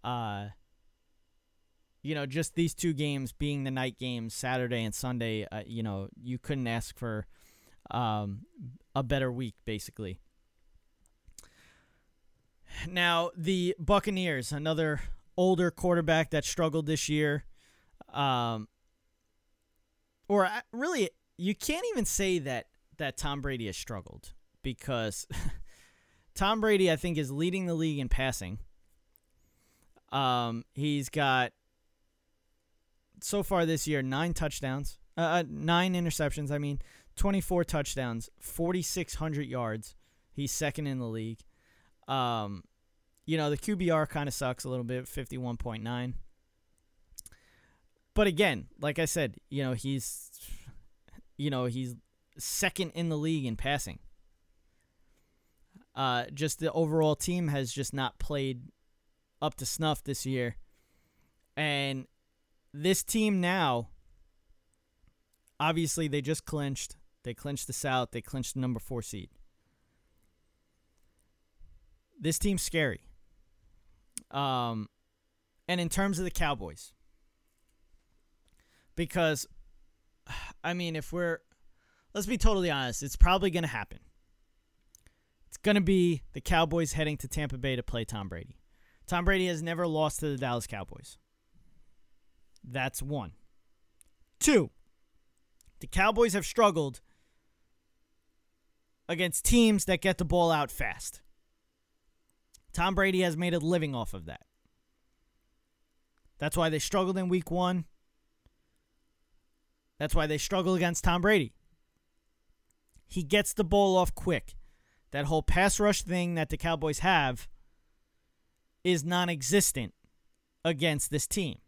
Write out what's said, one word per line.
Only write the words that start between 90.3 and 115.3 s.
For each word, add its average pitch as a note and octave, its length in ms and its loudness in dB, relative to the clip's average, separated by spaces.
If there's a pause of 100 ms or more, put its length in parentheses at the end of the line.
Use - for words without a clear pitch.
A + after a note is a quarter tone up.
Dallas B2 300 -2
Cowboys. - 500 -12 (1500)
That's C3 320 -4
one. C3 320 -4 (1080)
Two, A3 300 6 (1080)
the - 80 -14
Cowboys G#3+ 480 4
have F#3+ 100 0
struggled E3 560 4 (2000)
against E3+ 380 -2
teams A3 400 8
that F#3 160 2
get F#3 160 2
the F#3 60 0
ball E3+ 260 4
out D3 200 2
fast. - 520 -6 (1500)
Tom F#3 200 0
Brady F#3 280 4
has E3+ 140 2
made F3 180 0
a F3 40 2
living D#3 360 2
off A#2 180 -4
of F2+ 140 -10
that. C#2+ 160 -14 (2000)
That's D3 180 -2
why E3 120 4
they D#3 100 0
struggled F#3 380 0
in F#3 140 0
week F3+ 200 0
one. F3+ 360 0 (2000)
That's D3 160 -2
why D3+ 120 6
they D3+ 100 2
struggle F#3 380 2
against E3+ 280 0
Tom F3 200 4
Brady. F#3 320 4 (1500)
He - 160 -4
gets G3+ 320 2
the G#3 100 2
ball F#3+ 320 6
off F3+ 180 4
quick. - 400 -2 (580)
That C#3+ 120 -2
whole D#3 180 2